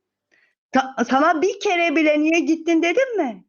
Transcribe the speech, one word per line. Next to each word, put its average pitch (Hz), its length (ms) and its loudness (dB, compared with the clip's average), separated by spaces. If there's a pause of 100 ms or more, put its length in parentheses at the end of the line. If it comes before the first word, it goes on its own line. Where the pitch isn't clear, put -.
(720)
Ta-, 262 240 -2 (140)
sana 294 320 2
bir 392 180 -2
kere 339 360 0
bile 302 240 2
"Niye 320 200 2
gittin?" 320 440 0
dedim 440 340 0
mi? 240 320 -6